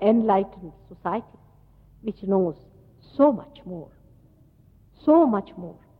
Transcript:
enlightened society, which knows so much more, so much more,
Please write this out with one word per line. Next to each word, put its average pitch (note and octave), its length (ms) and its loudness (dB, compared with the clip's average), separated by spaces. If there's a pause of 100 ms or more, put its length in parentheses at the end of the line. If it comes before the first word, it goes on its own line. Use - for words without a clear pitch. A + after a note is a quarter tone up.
enlightened G3 720 0 (140)
society, F#3+ 520 -10 (640)
which G#3+ 220 -12
knows F#3 320 -2 (600)
so C#4+ 160 4
much - 320 -12
more, F3 240 -16 (1120)
so D#4 240 4
much G3+ 300 -4
more, F3 220 -16 (220)